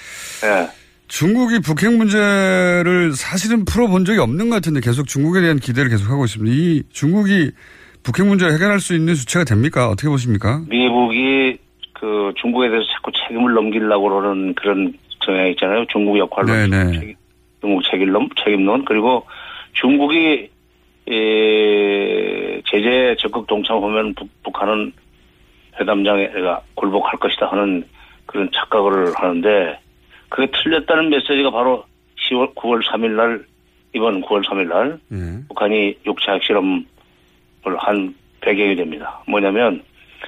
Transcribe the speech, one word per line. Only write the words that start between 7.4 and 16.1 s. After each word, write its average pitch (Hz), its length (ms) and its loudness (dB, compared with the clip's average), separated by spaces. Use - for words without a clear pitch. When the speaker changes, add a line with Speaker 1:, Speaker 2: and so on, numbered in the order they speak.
Speaker 2:
북핵 180 240 0
문제를 185 260 4
해결할 196 260 2
수 180 160 -2
있는 165 200 2
주체가 151 280 -2
됩니까? 117 460 2
어떻게 101 180 -2
보십니까? 123 600 0
Speaker 1:
미국이 123 880 2
그 104 460 -2
중국에 120 300 0
대해서 110 240 0
자꾸 - 180 -8
책임을 120 420 -2
넘기려고 107 540 2
그러는 98 460 0
그런 98 400 -2
경향이 92 300 0
있잖아요. 101 400 -2
중국 104 260 0